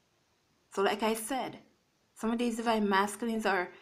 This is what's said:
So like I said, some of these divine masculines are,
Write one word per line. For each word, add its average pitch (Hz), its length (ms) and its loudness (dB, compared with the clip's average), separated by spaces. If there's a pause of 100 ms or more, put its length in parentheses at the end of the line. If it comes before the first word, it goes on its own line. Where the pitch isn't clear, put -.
(720)
So 196 80 -2
like 214 200 0
I 220 120 0
said, 226 460 -8 (560)
some 226 160 -4
of 233 80 -2
these 240 180 -2
divine 220 320 2
masculines 208 560 2
are, 185 240 2 (120)